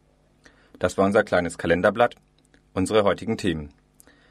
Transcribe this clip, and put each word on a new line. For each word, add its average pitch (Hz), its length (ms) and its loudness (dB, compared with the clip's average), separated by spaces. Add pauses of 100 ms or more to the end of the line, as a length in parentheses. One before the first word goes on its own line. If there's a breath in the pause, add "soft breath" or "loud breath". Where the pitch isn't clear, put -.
(800 soft breath)
Das - 180 -2
war 95 80 2
unser 104 180 2
kleines 87 360 -2
Kalenderblatt, 101 560 0 (580)
unsere 101 300 0
heutigen 101 340 0
Themen. 78 320 -4 (600 soft breath)